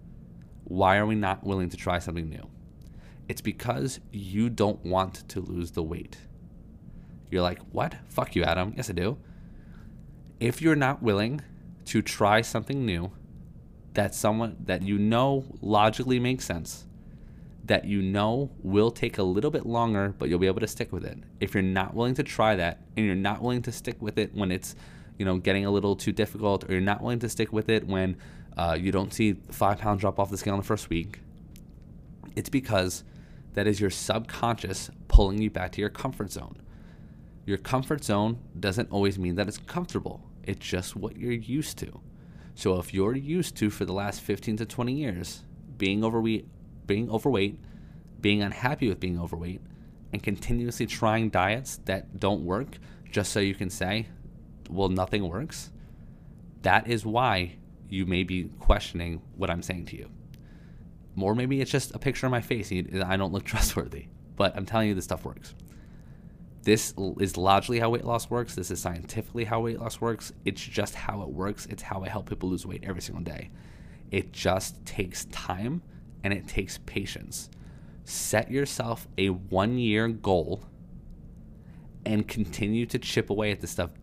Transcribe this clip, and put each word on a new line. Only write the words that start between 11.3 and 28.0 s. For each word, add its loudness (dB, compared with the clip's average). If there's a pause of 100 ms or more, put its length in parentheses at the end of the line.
to 4
try 6
something 0
new 0 (840)
that 4
someone, 2
that 0
you 2
know 4 (160)
logically 6
makes 0
sense, -6 (800)
that 4
you 2
know 2 (120)
will 6
take -2
a 4
little 4
bit -2
longer, 2
but 0
you'll 4
be 6
able 4
to 0
stick -4
with -4
it. -8 (200)
If 0
you're 4
not 2
willing 2
to 0
try 4
that, 0 (140)
and 4
you're 4
not 0
willing 0
to -4
stick -6
with -4
it 2
when 2
it's, -2 (440)
you 0
know, 4
getting 4
a 4
little 4
too -2
difficult, 2
or 0
you're 4
not 2
willing 0
to -2
stick -2
with 0
it 4
when, 2 (400)